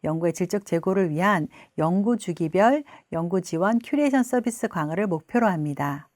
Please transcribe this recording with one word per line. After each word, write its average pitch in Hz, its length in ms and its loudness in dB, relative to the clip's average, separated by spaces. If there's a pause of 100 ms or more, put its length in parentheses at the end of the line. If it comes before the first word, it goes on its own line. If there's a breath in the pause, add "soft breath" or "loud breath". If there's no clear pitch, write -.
연구의 160 300 0
질적 196 320 -2
제고를 185 460 0
위한 170 360 2 (300 loud breath)
연구 196 400 2
주기별 196 680 2 (280 loud breath)
연구 170 300 -2
지원 190 380 0
큐레이션 277 440 2
서비스 240 440 -2
강화를 170 400 -2
목표로 196 400 0
합니다. 147 680 -2